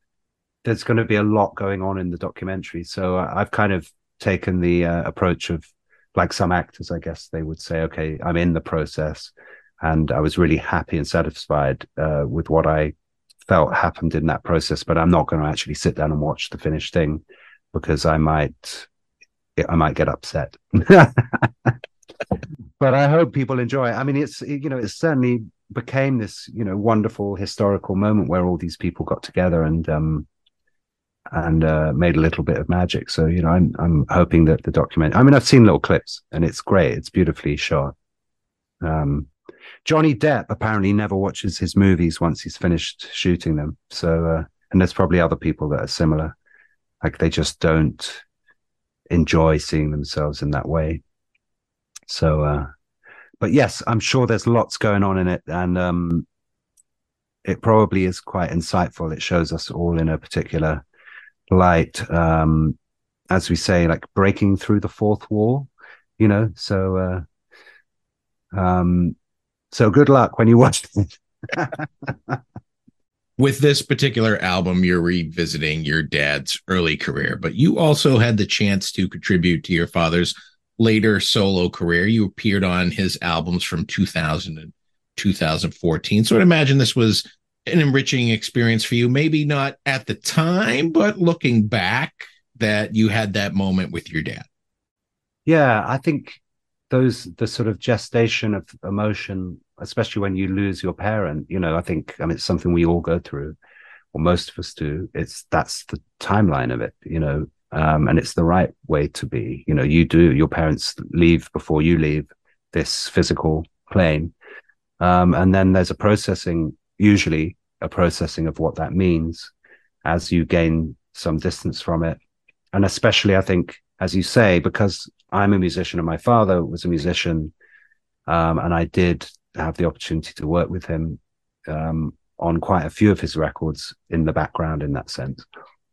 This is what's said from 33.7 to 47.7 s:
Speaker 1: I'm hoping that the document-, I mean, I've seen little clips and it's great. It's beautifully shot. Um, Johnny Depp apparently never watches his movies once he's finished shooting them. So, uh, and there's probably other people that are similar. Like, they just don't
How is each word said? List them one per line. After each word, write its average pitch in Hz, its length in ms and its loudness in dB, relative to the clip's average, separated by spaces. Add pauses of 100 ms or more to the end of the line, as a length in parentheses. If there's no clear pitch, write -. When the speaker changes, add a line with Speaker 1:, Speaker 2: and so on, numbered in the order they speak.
Speaker 1:
I'm 80 300 2
hoping 82 380 4
that 78 160 2
the - 80 -4
document-, 78 440 0
I 120 80 4
mean, 143 120 8
I've 127 120 4
seen 123 180 8
little 73 140 6
clips - 440 -2 (100)
and 80 100 -2
it's - 200 -2
great. 85 340 2
It's - 140 -12
beautifully 80 480 0
shot. 71 380 -2 (840)
Um, 73 440 -2 (580)
Johnny 156 300 2
Depp 143 340 0
apparently 104 460 0
never 104 200 0
watches 95 440 -4
his 92 180 -2
movies 87 420 4
once 82 220 -2
he's - 160 -12
finished - 560 -4
shooting 85 440 -2
them. 73 200 -6 (140)
So, 82 340 -2
uh, 80 200 0 (280)
and 95 80 4
there's 92 140 2
probably 90 260 2
other 80 160 2
people 78 320 -4
that 69 120 -2
are 64 60 -6
similar. 78 480 0 (720)
Like, 78 140 -4
they 82 100 2
just - 320 -2
don't 80 640 0 (880)